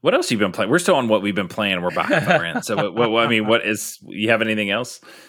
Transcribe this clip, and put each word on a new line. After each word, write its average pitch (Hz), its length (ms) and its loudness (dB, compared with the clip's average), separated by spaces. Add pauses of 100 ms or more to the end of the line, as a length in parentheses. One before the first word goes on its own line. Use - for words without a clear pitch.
What 175 100 2
else 339 180 0
you 117 60 0
been 98 160 0
playing? 104 180 -2
We're 165 100 4
still 175 160 4
on 123 120 0
what 107 140 4
we've 101 120 -2
been 92 140 -2
playing. 98 320 -2
We're 87 100 0
behind 113 360 0
the 175 120 2
rant. 85 280 -4
So, 104 100 -2
what, 92 180 -2
what, 113 160 0
what, 113 140 2
I 113 40 0
mean, 110 180 2
what 113 200 2
is, - 360 -6
you 107 260 -4
have 113 140 4
anything 107 260 -2
else? 110 320 -4 (280)